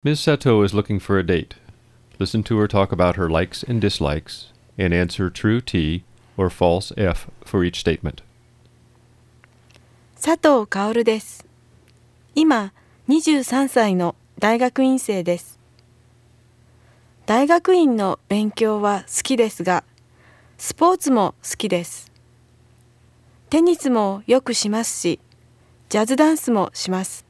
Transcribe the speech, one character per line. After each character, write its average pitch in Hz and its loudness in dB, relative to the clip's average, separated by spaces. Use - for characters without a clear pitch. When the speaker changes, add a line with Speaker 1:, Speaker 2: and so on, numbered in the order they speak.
Speaker 1:
Miz 147 -2
Sato 127 2
is 98 0
looking 101 -2
for 98 0
a 92 0
date. 85 -2
Listen 107 -2
to 113 -2
her 107 2
talk 98 0
about 90 2
her 90 -2
likes 82 -2
and 120 -4
dislikes 78 -4
and 92 0
answer 87 -2
true 110 -2
T 85 -2
or 92 0
false 87 0
F 92 -2
for 92 0
each 87 -4
statement. - -4
Speaker 2:
佐 320 -2
藤 277 2
薫 220 -2
で 220 2
す。 - -18
今、 254 2
二 302 2
十 294 0
三 262 0
歳 214 2
の 175 0
大 220 2
学 254 0
院 262 2
生 196 -4
で 175 -2
す。 - -20
大 240 2
学 339 4
院 294 4
の 196 -2
勉 214 0
強 214 -2
は 202 0
好 - -2
き 262 -2
で 226 2
す - -10
が、 180 0
ス - -10
ポ 349 2
ー 359 0
ツ 285 -2
も 202 2
好 - -8
き 208 -6
で 175 -2
す。 - -18
テ 320 4
ニ 349 4
ス 277 -2
も 208 0
よ 254 4
く 240 -6
し 208 -2
ま 220 -2
す - -6
し、 - -2
ジ 208 0
ャ 220 0
ズ 262 0
ダ 302 4
ン 311 0
ス - -6
も 202 0
し - -8
ま 185 -4
す。 - -14